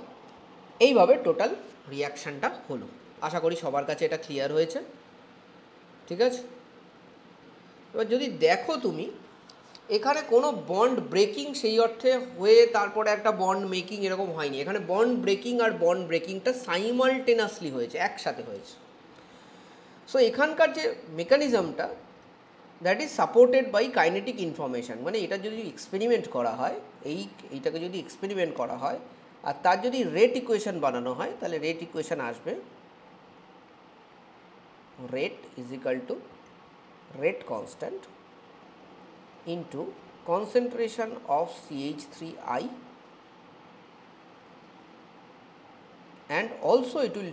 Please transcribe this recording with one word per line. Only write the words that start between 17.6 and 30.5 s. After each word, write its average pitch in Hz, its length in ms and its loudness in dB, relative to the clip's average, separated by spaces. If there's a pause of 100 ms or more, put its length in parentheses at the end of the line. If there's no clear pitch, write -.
হয়েছে, 120 200 -4 (120)
একসাথে 135 400 -6
হয়েছে। - 260 -14 (1400)
So - 60 0 (140)
এখানকার 311 460 4
যে 311 80 -2 (340)
মেকানিজমটা, 208 680 2 (1000)
that 190 200 2
is 294 60 -6 (100)
supported 247 440 6 (100)
by 214 100 4 (140)
kinetic 190 380 0 (120)
information, 123 480 -6 (100)
মানে 202 180 -2
এটা 180 120 -4 (100)
যদি 220 160 -8 (100)
experiment 220 540 -2 (100)
করা 120 240 0
হয়, 175 160 -2 (360)
এই, 175 80 -6 (340)
এইটাকে 151 320 -4
যদি 185 180 -8
experiment 190 560 -4
করা 117 220 -4
হয় 147 160 -4 (500)
আর 143 60 -2 (100)
তার 196 220 6
যদি 254 120 0 (180)
rate 247 260 6
equation 208 420 -2